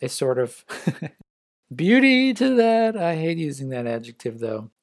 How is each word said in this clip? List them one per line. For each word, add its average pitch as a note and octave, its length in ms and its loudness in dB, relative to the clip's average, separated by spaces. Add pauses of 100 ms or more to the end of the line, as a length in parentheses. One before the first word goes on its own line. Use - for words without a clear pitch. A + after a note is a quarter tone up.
a B2 80 -4
sort B2+ 280 -2
of - 280 -4 (540)
<laughs> - 540 -20
beauty B3+ 600 4
to C4 220 2
that. A3+ 420 2
I E3+ 180 0
hate E3 220 -2
using C3+ 320 -6
that B2 160 -6
adjective, A#2 520 -8
though. A2 320 -6 (120)